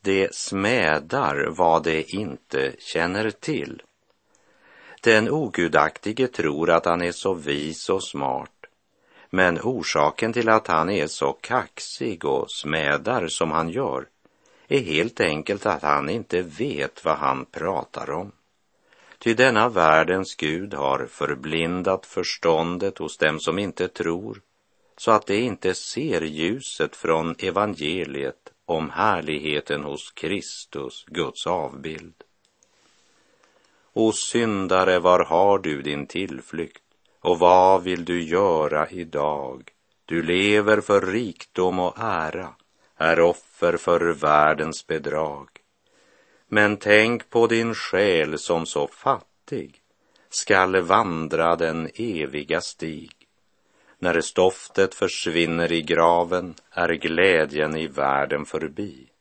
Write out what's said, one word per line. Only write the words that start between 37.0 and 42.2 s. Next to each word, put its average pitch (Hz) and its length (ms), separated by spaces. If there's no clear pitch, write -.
Och 87 180
vad 92 440
vill 87 220
du 87 180
göra 78 640
idag? 73 800
Du 80 180
lever 104 580
för 101 200
rikdom 92 760
och 90 180
ära, 87 560